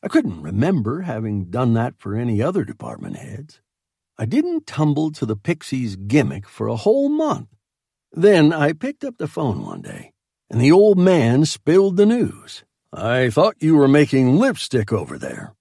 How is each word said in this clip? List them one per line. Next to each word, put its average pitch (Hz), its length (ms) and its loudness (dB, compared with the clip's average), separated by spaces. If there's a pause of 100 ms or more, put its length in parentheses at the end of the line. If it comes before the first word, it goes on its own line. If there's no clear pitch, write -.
I 214 60 -8
couldn't 113 340 -2
remember 120 600 -4
having 110 480 -8
done 120 240 0
that 117 240 -4
for 98 160 -10
any 113 280 -4
other 170 220 -2
department - 520 -14
heads. - 440 -18 (560)
I 113 100 -6
didn't 311 400 -2
tumble 151 460 -2
to - 120 -6
the 107 120 -4
Pixies 123 600 -6
gimmick 104 500 -2
for - 220 -8
a 117 80 -4
whole 269 320 0
month. 302 400 -4 (640)
Then 165 400 4
I 156 220 0
picked 262 280 -10
up 262 140 -10
the 156 100 -6
phone 131 360 -4
one 50 180 -12
day, - 320 -18 (380)
and 110 100 -2
the 135 120 6
old 196 260 6
man 156 480 4
spilled 185 500 0
the 202 80 6
news. - 580 -2 (300)
"I 123 380 -2
thought 180 320 0
you 156 140 4
were 139 120 6
making 135 480 4
lipstick 170 560 0
over 78 260 -6
there. - 420 -12